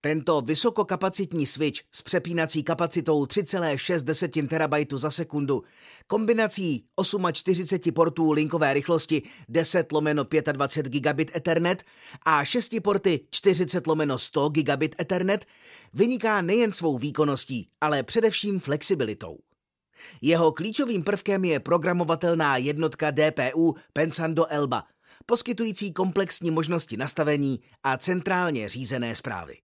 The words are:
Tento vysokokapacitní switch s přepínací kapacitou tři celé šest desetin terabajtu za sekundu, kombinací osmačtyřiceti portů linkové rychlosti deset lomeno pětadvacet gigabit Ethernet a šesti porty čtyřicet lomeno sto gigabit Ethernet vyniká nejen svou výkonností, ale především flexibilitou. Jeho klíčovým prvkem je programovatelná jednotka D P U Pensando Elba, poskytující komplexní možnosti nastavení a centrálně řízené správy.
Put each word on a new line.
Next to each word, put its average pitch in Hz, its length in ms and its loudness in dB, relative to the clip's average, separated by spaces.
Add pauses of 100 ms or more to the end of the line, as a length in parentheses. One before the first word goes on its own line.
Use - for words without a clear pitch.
Tento 156 380 0
vysokokapacitní 180 1040 -2
switch 147 340 -2 (120)
s - 100 -6
přepínací 170 600 -2
kapacitou 156 640 0
tři 202 180 0
celé 160 340 -2
šest 170 240 -2
desetin 151 460 -2
terabajtu 147 500 0
za 143 120 -2
sekundu, 143 520 -2 (440)
kombinací 208 760 0 (120)
osmačtyřiceti 185 960 0
portů 160 400 2
linkové 151 420 2
rychlosti 143 480 0 (260)
deset 160 440 0
lomeno 151 320 2
pětadvacet 143 600 0
gigabit 143 500 -2
Ethernet 170 480 0 (420)
a 147 180 4
šesti 226 360 0
porty 190 400 2 (100)
čtyřicet 165 560 2
lomeno 151 320 0
sto 147 300 2
gigabit 147 520 0
Ethernet 185 460 -2 (460)
vyniká 220 480 2
nejen 208 320 2
svou 151 260 0
výkonností, 139 680 0 (120)
ale 147 220 0
především 208 580 0
flexibilitou. 131 800 -2 (840)
Jeho 160 320 4
klíčovým 214 500 -2
prvkem 202 420 0
je 151 160 2
programovatelná 165 960 2
jednotka 151 540 -2
D 151 200 2
P 131 260 -2
U 165 180 4 (180)
Pensando 160 540 0
Elba, 135 380 -2 (420)
poskytující 220 680 -2
komplexní 185 580 0
možnosti 160 460 -2
nastavení 139 640 0 (220)
a 135 140 0
centrálně 180 720 -2
řízené 120 480 -4
správy. 87 400 -8 (120)